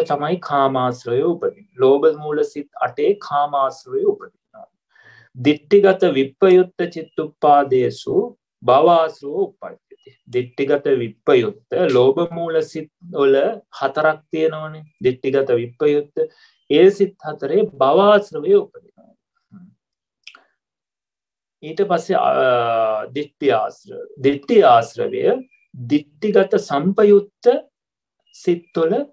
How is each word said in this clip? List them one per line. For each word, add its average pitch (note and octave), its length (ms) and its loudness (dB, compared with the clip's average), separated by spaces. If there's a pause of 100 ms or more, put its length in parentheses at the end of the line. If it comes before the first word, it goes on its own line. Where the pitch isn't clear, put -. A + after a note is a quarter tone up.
තමයි D3+ 380 -4
කාමාශ්‍රවය C3 840 -2
උපදින්නේ. - 520 -6
ලෝභ C#3 400 2
මූල D3+ 280 -6
සිත් D3 260 -10 (100)
අටේ C#3+ 400 -2
කාමාශ්‍රවය C#3+ 840 -4
උපදිනවා. - 640 -8 (720)
දිට්ඨිගත F#3+ 720 2
විප්පයුත්ත F3+ 680 2 (100)
චිත්තුප්පාදේසු C#3+ 1300 0 (480)
භවාශ්‍රව D#3 760 2
උප්පජ්ජති. C3+ 400 -8 (460)
දිට්ඨිගත C#3 720 -4
විප්පයුත්ත A#2+ 760 -2 (180)
ලෝභ C3+ 400 2
මූල E3+ 320 -6
සිත් D#3 300 -8 (180)
වල C#3 280 2 (340)
හතරක් D#3 560 -2
තියෙනවනේ. D#3 580 -6 (120)
දිට්ඨිගත C3 540 -2
විප්පයුත්ත. D3 680 -2 (540)
ඒ D#3 180 6
සිත් G3 320 0
හතරේ D#3 420 -4 (100)
භවාශ්‍රවය E3 800 2
උපදිනවා. - 560 -6 (2500)
ඊට D#3+ 180 -6
පස්සේ, F3+ 360 -2
අ, B2+ 140 0 (760)
දිට්ඨි C#3+ 440 -8
ආශ්‍රව. - 540 -6 (120)
දිට්ඨි C#3+ 460 0
ආශ්‍රවය A#2+ 640 2 (500)
දිට්ඨිගත F#3+ 800 -2
සම්පයුත්ත G3 920 0 (880)
සිත්වල E3+ 580 -2 (200)